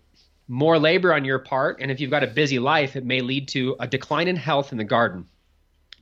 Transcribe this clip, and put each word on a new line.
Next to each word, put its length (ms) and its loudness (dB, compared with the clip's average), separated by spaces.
more 300 2
labor 360 4
on 120 0
your 140 0
part. 420 -2
And 80 -4
if 100 -4
you've 120 -4
got 120 2
a 40 0
busy 320 0
life, 360 0
it 80 -6
may 180 -2
lead 280 -4
to 300 -2
a 80 -6
decline 400 -2
in 80 0
health 360 -2
in 60 -8
the 60 -4
garden. 420 0